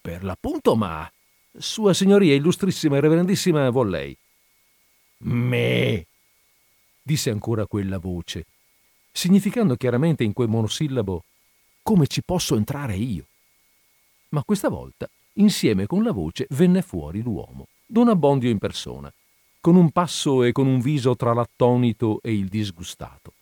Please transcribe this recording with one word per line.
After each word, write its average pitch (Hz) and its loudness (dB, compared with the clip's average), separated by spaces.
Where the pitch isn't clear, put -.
"Per 87 -10
l'appunto, 143 -2
ma 85 -6
Sua 208 -2
Signoria 196 4
Illustrissima 156 0
e 139 2
Reverendissima 160 2
vuol 120 0
lei." 69 -8
"Me?" 120 -2
disse 143 -4
ancora 107 -4
quella 98 -4
voce, 87 -8
significando 196 2
chiaramente 127 0
in 104 0
quel 120 0
monosillabo: 110 -2
"Come 185 2
ci - -4
posso 170 -2
entrare 110 -4
io?" 98 -6
Ma 147 -2
questa 208 0
volta, 67 -10
insieme 131 2
con 180 -2
la 226 0
voce, 85 -4
venne 180 4
fuori 85 -8
l'uomo, 104 -8
Don 240 4
Abbondio 143 2
in 110 2
persona, 71 -8
con 175 6
un 170 6
passo 139 0
e 120 2
con 135 0
un 131 2
viso 127 0
tra 117 -2
l'attonito 120 0
e 117 -4
il 98 -2
disgustato. 92 -10